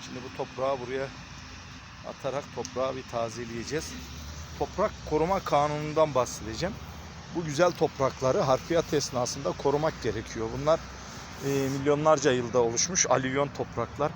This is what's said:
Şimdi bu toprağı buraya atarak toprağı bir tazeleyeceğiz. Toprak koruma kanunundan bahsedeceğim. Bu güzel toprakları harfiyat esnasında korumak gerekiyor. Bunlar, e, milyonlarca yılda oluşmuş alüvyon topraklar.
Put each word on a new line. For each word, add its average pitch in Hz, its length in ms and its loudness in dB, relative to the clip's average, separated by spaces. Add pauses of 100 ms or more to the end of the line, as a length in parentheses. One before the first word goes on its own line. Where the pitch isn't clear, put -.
Şimdi 127 200 -10
bu - 120 -12
toprağı 135 440 -2
buraya 131 260 -4 (1000)
atarak 135 360 -4 (100)
toprağı 131 420 -2
bir 131 60 -8
tazeleyeceğiz. 117 880 -4 (640)
Toprak 180 320 0 (200)
koruma 170 300 2
kanunundan 151 760 2
bahsedeceğim. 123 600 -2 (600)
Bu 170 100 -2
güzel 156 280 4
toprakları 135 680 2
harfiyat 156 540 2
esnasında 135 580 0
korumak 147 500 2
gerekiyor. 110 440 -2 (120)
Bunlar, 151 220 4 (680)
e, 139 220 2
milyonlarca 143 640 6
yılda 123 300 4
oluşmuş 117 440 2
alüvyon 131 420 2
topraklar. 131 680 -2